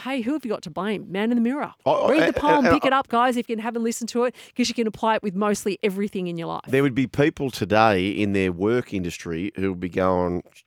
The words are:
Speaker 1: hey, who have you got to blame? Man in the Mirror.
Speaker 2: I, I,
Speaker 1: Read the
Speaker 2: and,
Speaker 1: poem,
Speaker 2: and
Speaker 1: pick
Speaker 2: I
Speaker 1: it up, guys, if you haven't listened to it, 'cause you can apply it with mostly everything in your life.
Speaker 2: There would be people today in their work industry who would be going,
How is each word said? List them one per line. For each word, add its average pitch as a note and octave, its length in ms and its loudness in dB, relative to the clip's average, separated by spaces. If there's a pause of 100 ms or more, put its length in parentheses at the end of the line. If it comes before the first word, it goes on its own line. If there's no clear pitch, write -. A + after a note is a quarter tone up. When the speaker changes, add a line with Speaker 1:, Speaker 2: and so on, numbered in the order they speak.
Speaker 1:
hey, C4 180 -4
who A#3+ 100 -2
have D#4 100 -4
you A3+ 80 -6
got G3 120 -6
to E3 80 -14
blame? F#3 420 -6
Man G#3 180 -2
in B3 60 2
the A#3 60 2
Mirror. B3 320 -2 (100)
Speaker 2:
I, - 60 2
I, - 220 2
Speaker 1:
Read D#4 80 4
the E4 80 4
Speaker 2:
and, - 80 0
Speaker 1:
poem, D4 280 4
Speaker 2:
and E3+ 100 6
Speaker 1:
pick D4+ 100 0
Speaker 2:
I - 20 4
Speaker 1:
it C4 80 2
up, C4+ 140 0
guys, A#3+ 280 2
if A#3+ 140 -4
you A3 80 -4
haven't A3+ 260 -4
listened A3+ 240 -4
to A#3+ 160 -2
it, B3 100 -2 (220)
'cause A#3+ 140 2
you A#3 40 -6
can A#3 120 0
apply A3 300 0
it - 60 -4
with G3+ 120 -4
mostly G#3 480 0
everything G3 460 -2
in E3+ 100 -6
your E3 100 -6
life. E3 180 -8
Speaker 2:
There C3+ 160 2
would C#3 120 2
be B2+ 120 2
people C#3+ 440 0
today G2+ 580 4
in G2+ 240 -2
their F#2+ 200 2
work G#2+ 420 -2
industry F2 640 -6
who F#2+ 160 -2
would F2 80 -8
be F#2 100 -6
going, F2+ 520 0 (240)